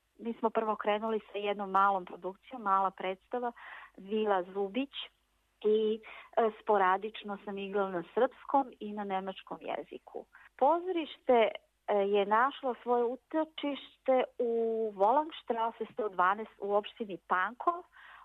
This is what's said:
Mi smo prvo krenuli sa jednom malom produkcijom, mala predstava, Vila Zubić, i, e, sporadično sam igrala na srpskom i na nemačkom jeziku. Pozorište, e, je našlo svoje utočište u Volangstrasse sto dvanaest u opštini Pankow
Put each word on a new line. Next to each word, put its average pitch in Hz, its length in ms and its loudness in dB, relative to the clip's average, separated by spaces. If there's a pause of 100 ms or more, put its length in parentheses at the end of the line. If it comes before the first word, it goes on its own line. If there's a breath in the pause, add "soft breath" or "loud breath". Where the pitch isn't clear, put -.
(180)
Mi 226 160 -6
smo 226 160 0
prvo - 260 0
krenuli 214 440 -2 (120)
sa 202 60 -8
jednom 202 320 -4
malom 196 340 4
produkcijom, 185 580 -12
mala 196 280 2
predstava, 202 640 -6 (440 loud breath)
Vila 202 460 0
Zubić, 196 520 -4 (720)
i, 214 360 2 (360 loud breath)
e, 226 140 4 (120)
sporadično 202 840 2
sam 196 140 -8
igrala 196 320 -2
na 175 120 -4 (120)
srpskom 254 640 0
i 208 120 -8
na 208 120 -8
nemačkom 190 560 -6
jeziku. - 640 -10 (320 loud breath)
Pozorište, 311 920 2
e, - 460 -8
je 202 320 2
našlo 240 560 2
svoje 240 220 2
utočište 269 1200 -2 (140)
u 226 560 0
Volangstrasse 226 1000 0
sto 214 160 -4
dvanaest 190 500 2
u 202 160 -2
opštini 208 440 -4 (100)
Pankow 240 540 0 (420 loud breath)